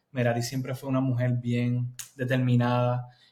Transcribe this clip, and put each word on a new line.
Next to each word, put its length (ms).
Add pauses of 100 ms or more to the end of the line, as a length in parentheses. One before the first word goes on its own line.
(120)
Merari 300
siempre 320
fue 140
una 120
mujer 400
bien 540 (220)
determinada. 920 (240)